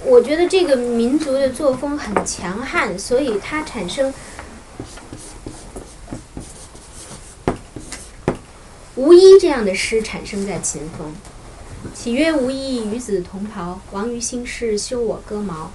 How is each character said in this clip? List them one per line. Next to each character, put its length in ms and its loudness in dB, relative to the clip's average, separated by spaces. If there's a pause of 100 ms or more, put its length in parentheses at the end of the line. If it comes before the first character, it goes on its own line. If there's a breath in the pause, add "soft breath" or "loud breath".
我 160 10
觉 160 2
得 140 4
这 160 4
个 100 4
民 420 2
族 140 0
的 200 2
作 220 2
风 240 -4
很 160 -6 (120)
强 360 -6
悍， 380 -2
所 220 0
以 200 0
它 220 -6
产 240 -8
生 260 -2 (4000 loud breath)
无 180 8
衣 260 12
这 80 4
样 160 2
的 100 0
诗 280 0
产 240 -8
生 200 -6
在 140 -4
秦 220 -6 (160)
风。 160 -10 (800)
“岂 200 -4
曰 200 4
无 160 2
衣， 420 -2
与 60 -4
子 240 -2
同 240 -8
袍， 340 -8 (120)
王 200 -4
于 80 -6
兴 260 -6
师， 320 -4
修 220 -4
我 260 -2
戈 140 -6
矛。” 360 -8